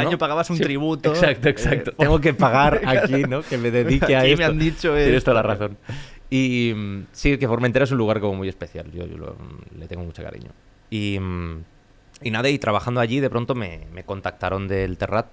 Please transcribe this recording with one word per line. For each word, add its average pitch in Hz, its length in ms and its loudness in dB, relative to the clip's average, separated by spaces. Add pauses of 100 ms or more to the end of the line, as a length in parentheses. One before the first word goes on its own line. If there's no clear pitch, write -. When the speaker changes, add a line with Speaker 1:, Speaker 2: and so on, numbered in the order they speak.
Speaker 1:
¿no? 143 60 0
Speaker 2:
año 175 100 0
pagabas 156 320 -2
un 175 60 -2
Speaker 1:
Exacto, - 140 0
Speaker 2:
tributo, 151 400 -2
Speaker 1:
exacto, 151 400 2
exacto. - 420 0
Speaker 2:
eh, - 80 -18
Speaker 1:
Tengo 151 220 6
que 147 120 4
pagar 135 500 4
Speaker 2:
<laughs> - 20 -4
Speaker 1:
aquí, 135 400 2
¿no? 127 180 -2
Que - 140 -4
me 120 140 0
dedique 135 440 4
a 131 60 4
Speaker 2:
"Aquí 131 80 4
me 151 40 6
Speaker 1:
esto. 160 120 2
Speaker 2:
han 156 140 0
dicho 156 340 0
Speaker 1:
Tienes 143 240 4
Speaker 2:
esto". 127 140 2
Speaker 1:
toda 113 120 4
la 107 40 0
razón. 104 300 -4 (520)
Y, 123 460 2
mm, 101 360 -6
sí, 143 260 2
que 127 100 0
Formentera 120 380 2
es 123 60 -2
un 139 80 2
lugar 110 220 2
como 98 140 0
muy 95 140 -4
especial. 80 420 -12
Yo, 87 140 -10
yo 80 120 -12
lo, 73 160 -12
mm, - 460 -18
le 82 80 -14
tengo 87 160 -10
mucho 82 200 -12
cariño. 57 260 -14 (400)
Y, 104 300 -2
mm, 87 440 -6 (600)
y 113 80 -4
nada, 117 180 0
y 143 80 0
trabajando 120 440 -2
allí, 120 180 0
de 135 100 0
pronto 120 260 -2
me, 85 360 -8
me 87 140 -14
contactaron 95 640 -6
del 95 280 -2
Terrat 101 360 -2